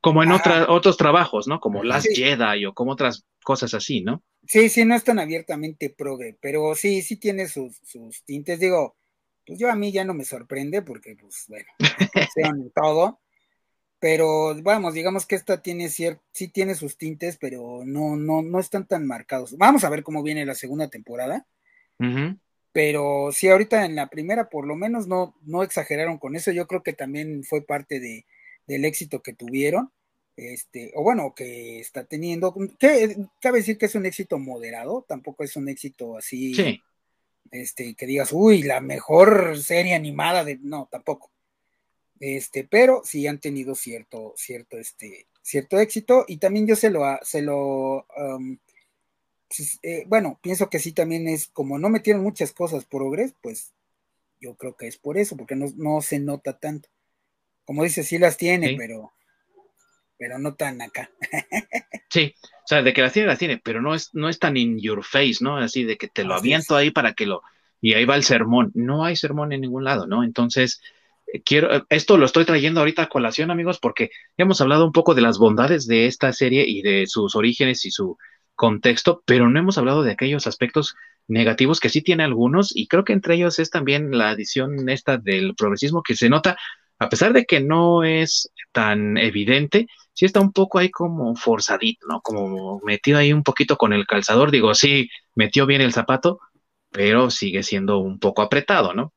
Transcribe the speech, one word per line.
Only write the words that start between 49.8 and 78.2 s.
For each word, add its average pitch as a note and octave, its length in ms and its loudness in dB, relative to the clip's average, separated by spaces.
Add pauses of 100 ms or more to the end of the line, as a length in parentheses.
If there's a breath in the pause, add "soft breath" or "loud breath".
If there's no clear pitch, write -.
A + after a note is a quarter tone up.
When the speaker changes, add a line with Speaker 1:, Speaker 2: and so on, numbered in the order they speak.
Speaker 2:
eh, E3 240 -8
bueno, F#3+ 360 0
pienso F3+ 260 -4
que D#3+ 100 -4
sí E3 140 -8
también E3 340 -2
es, D#3 200 -4
como C#3 320 -8
no G3 100 0
metieron G#3+ 340 2
muchas G3 300 -4
cosas D#3+ 320 -6
progres, C#3+ 560 -6
pues, - 320 -16 (680)
yo B2+ 140 -18
creo B2+ 220 -14
que A#2 100 -16
es A2+ 100 -16
por D3+ 200 -8
eso, G3+ 200 -4
porque B2+ 180 -12
no, C#3+ 120 -4 (100)
no D3+ 240 -2
se D3 180 -6
nota C#3+ 400 -8
tanto. D3+ 300 -12 (760)
Como D3 180 -4
dices, E3+ 240 -4
sí E3+ 100 -4
las E3+ 200 4
tiene, E3+ 320 0
Speaker 1:
Sí. C3+ 80 -2
Speaker 2:
pero, A2+ 360 -14 (1040)
pero B2 220 -12
no C#3+ 160 -8
tan C3 260 -6
acá. - 280 -12 (120)
<laughs> - 880 -8
Speaker 1:
Sí, D3+ 220 0 (100)
o - 240 -20
sea, D3 140 4
de B2+ 120 4
que C3 100 4
las B2+ 100 2
tiene, G#3+ 140 2
las C3+ 100 0
tiene, D3+ 260 -4
pero A2+ 180 -4
no D3 120 -2
es, D#3+ 200 -8
no D#3 160 -4
es E3 100 -6
tan D3 180 0
in A#2 220 0
your G#2+ 240 -4
face, C#3 380 2
¿no? C#3+ 160 -2
Así B2 260 -2
de A2 140 -2
que G#2 100 -12
te - 160 -4
lo F#2+ 100 -2
Speaker 2:
Así F#2 140 0
Speaker 1:
aviento D#3 320 2
Speaker 2:
es. - 20 4
Speaker 1:
ahí D3+ 100 2
para A#2 220 0
que G#2 140 -2
lo, F#2 160 -4 (380 soft breath)
y A2 120 4
ahí A2+ 120 4
va C#3 100 4
el C#3+ 80 2
sermón. A#2 500 4
No C3+ 320 -2
hay E3+ 100 -2
sermón D3 380 -4
en C3+ 80 -6
ningún C3 220 -6
lado, B2 240 -2
¿no? A#2 160 0
Entonces, B2 580 0 (500 soft breath)
eh, - 120 -10
quiero, D3+ 280 4
eh, C#3 180 2
esto D3+ 280 6
lo C#3 80 8
estoy E3 200 4
trayendo D#3+ 340 2
ahorita D#3+ 240 2
a D#3 60 -4
colación, C#3 420 -2
amigos, E3+ 280 -2
porque A#2 300 -2 (280 loud breath)
ya F3 80 2
hemos F#3+ 140 4
hablado D3 260 6
un D#3 60 2
poco E3 220 6
de B2+ 80 6
las A#2 160 4
bondades A#2+ 480 4
de A2+ 220 4
esta B2+ 260 0
serie C3 340 2
y G2+ 140 -4
de G2 240 2
sus G2+ 300 -2
orígenes A#2+ 500 2
y F#2 60 -8
su F#2 260 -6 (380 soft breath)